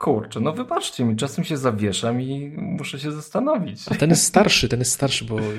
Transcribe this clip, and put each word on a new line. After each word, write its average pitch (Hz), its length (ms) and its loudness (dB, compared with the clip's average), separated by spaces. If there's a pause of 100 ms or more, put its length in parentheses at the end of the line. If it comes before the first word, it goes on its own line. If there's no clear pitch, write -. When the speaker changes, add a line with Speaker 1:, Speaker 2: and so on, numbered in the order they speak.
Speaker 1:
kurczę, 120 360 -2
no 143 140 0
wybaczcie 254 520 -4
mi, 110 100 2
czasem 143 280 -2
się 160 140 -2
zawieszam 117 640 0
i 139 360 -6
muszę - 420 -6
się 151 120 -6
zastanowić. 180 680 -2 (120)
Speaker 2:
A - 40 0
ten 151 140 4
jest 165 140 6
starszy, 180 460 6
ten 120 100 0
jest 123 120 2
starszy, - 340 0
bo 113 120 -2 (220)